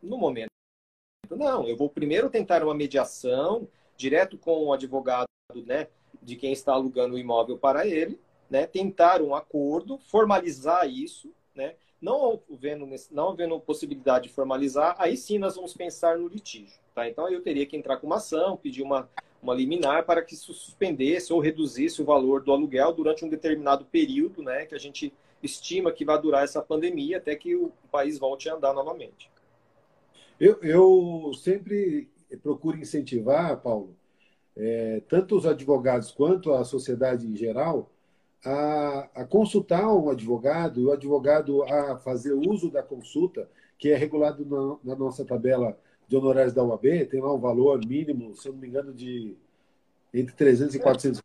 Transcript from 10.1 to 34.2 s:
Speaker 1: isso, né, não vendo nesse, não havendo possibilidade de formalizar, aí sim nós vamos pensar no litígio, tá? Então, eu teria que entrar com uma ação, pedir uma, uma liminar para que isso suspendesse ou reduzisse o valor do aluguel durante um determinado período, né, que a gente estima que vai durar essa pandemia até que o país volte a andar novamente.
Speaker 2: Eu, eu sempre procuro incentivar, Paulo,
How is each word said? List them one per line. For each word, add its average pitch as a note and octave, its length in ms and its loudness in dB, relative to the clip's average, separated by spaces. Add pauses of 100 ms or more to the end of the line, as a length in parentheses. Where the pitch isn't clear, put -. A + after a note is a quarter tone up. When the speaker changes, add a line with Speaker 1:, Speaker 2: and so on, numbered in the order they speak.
Speaker 1:
isso, D3 440 -12 (220)
né, C#3 200 -8 (260)
não A#3 480 0
vendo C#3+ 380 -10
nesse, C3+ 280 -16
não D#3+ 160 0
havendo E3 300 -4
possibilidade C#3 680 0
de - 60 -20
formalizar, C#3 640 0
aí F#3+ 180 0
sim G#3 220 -4
nós F#3+ 160 -2
vamos F3+ 200 -14
pensar E3+ 440 0
no E3+ 100 -6
litígio, - 500 -16 (160)
tá? A#2 140 -4
Então, D#3 200 -6
eu F3+ 140 -4
teria C#3+ 240 -2
que D3+ 100 -12
entrar C#3 220 -4
com D3 80 -12
uma E3+ 100 -2
ação, F3+ 400 -2
pedir C3+ 260 -10
uma, C3+ 260 -2 (340)
uma B2 120 -2
liminar D3 520 0
para E3 160 2
que E3 120 -10
isso - 200 -18
suspendesse E3 800 -2
ou E3 80 4
reduzisse D#3 600 -2
o C#3+ 40 -2
valor C3+ 380 4
do C#3 100 2
aluguel C#3 400 2
durante D#3 320 -2
um D#3+ 40 -6
determinado D3 560 0
período, D#3 580 0
né, C3+ 220 -6
que D#3 100 -18
a C#3 40 -10
gente C#3 340 -12 (300)
estima E3+ 500 -4
que D#3 120 -6
vai D3+ 160 2
durar D3 240 4
essa C#3+ 180 -6
pandemia D#3+ 560 -4
até D3+ 180 -6
que F3 180 -4
o F3 160 -2 (200)
país D3 280 -2
volte C3+ 300 -4
a D#3+ 60 -6
andar C#3 180 0
novamente. C#3+ 580 -8 (1080)
Speaker 2:
Eu, G#3 240 8
eu E3+ 720 6
sempre F#3+ 720 -2 (340)
procuro D#3 360 -4
incentivar, C3+ 800 -2
Paulo, G2+ 340 -4 (640)